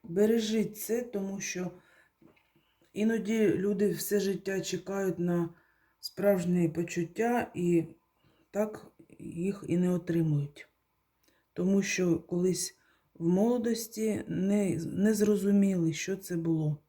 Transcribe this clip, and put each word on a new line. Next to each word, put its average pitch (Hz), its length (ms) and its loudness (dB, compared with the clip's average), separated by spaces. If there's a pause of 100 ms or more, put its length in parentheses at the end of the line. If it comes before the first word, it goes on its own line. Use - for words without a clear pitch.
Бережіть 214 720 0
це, 233 240 -4
тому 196 380 -8
що 180 320 -6 (1200)
іноді 214 560 2
люди 196 420 2
все 202 280 -2
життя 190 420 -2
чекають 185 580 -4
на 175 300 0 (500)
справжні 180 680 2
почуття 175 840 -2
і 175 300 2 (680)
так 214 400 -4 (280)
їх 185 480 -6
і 170 100 2
не 180 120 4
отримують. 165 760 0 (840)
Тому 190 280 2
що 180 380 0
колись 175 580 -2 (380)
в 165 120 -2
молодості 220 1000 0
не, 190 480 0 (100)
не 190 280 2
зрозуміли, 196 800 4
що 190 240 -6
це 180 200 -8
було. 156 400 0 (100)